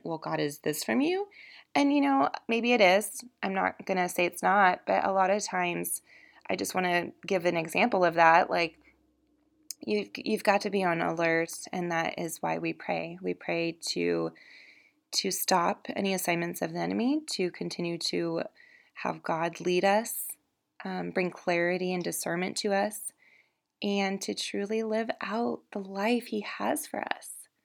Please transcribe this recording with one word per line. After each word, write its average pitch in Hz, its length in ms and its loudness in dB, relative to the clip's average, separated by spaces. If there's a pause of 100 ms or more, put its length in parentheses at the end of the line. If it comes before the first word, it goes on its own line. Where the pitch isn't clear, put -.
"Well, 165 120 -6
God, 160 240 -4
is 147 200 -4
this 151 220 -2
from 233 200 2
you?" 370 260 0 (460)
And, 285 180 4
you 294 80 4
know, 277 300 2 (180)
maybe 233 240 2
it 240 80 4
is. 196 420 4 (200)
I'm 196 100 -2
not 190 320 -2
gonna 185 240 0
say 175 160 0
it's - 180 -4
not, 185 440 4
but 190 180 2
a 196 80 2
lot 190 160 4
of 202 160 2
times, 175 560 -2 (480)
I 190 80 0
just 190 180 -4
wanna 180 340 2 (180)
give 185 180 0
an 175 140 2
example 185 440 2
of 170 120 4
that. 165 340 8
Like, 170 300 -2 (1080)
you've, 208 320 -2
you've 214 280 -4
got 202 180 4
to 208 80 -4
be 196 120 0
on 170 200 2
alert, 165 500 2 (220)
and 175 180 -2
that 165 260 -2
is - 220 -6
why 165 160 -2
we 165 160 -4
pray. 170 480 -6
We 180 140 -4
pray 165 420 -4 (140)
to, 170 420 0 (800)
to - 180 -2
stop 180 640 0
any 196 200 0
assignments 175 480 -2
of 165 100 -4
the 170 80 -4
enemy, 220 400 0 (120)
to 180 180 0
continue 170 480 -4
to 165 460 -2 (500)
have - 280 -6
God 165 380 -2
lead 180 240 2
us, 208 440 0 (560)
um, 185 260 -6
bring 180 200 0
clarity 180 640 0
and 180 100 -2
discernment 170 560 -4
to 202 140 -2
us, 208 400 -2 (720)
and 196 400 0
to 202 120 -6
truly 208 480 -4
live 220 280 -2 (100)
out 233 400 -4 (120)
the 208 60 -6
life 202 480 -2
he 214 140 -4
has 226 460 -4
for - 140 -8
us. - 480 -8 (160)